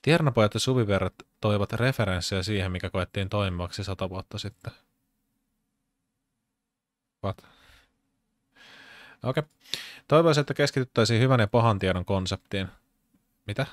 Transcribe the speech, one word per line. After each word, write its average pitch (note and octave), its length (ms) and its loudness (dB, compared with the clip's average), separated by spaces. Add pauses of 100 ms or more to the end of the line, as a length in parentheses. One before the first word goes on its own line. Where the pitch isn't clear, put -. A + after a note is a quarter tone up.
Tiedonpojat C#3 520 2
ja A2 60 -2
suvivirret G2+ 540 0 (260)
toivat G#2 320 0
referenssiä G2+ 680 -2
siihen, F#2+ 300 -2
mikä F#2 180 -6
koettiin F#2+ 380 -4
toimivaksi F#2 560 -4
sata F#2+ 260 -6
vuotta F#2+ 280 -12
sitten. - 340 -12 (2500)
What? F#2+ 180 -6 (1800)
Okei. B2+ 200 -2 (680)
Toivoisin, D#3 320 6
että D3 140 -4
keskityttäisiin A#2+ 680 2
hyvän C3 200 4
ja G#2 60 4
pahan A2+ 320 2
tiedon F#2 260 0
konseptiin. F#2+ 640 -4 (800)
Mitä? A#2 260 -4